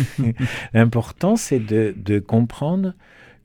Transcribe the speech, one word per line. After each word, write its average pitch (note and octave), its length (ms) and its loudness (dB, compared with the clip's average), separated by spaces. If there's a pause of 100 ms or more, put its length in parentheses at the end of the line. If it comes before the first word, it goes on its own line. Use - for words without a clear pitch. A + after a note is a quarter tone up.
(280)
<laughs> - 460 -4
L'important, A#2 640 2
c'est C#3+ 240 0
de, A2 380 0
de G2+ 220 0
comprendre D3 760 0 (520)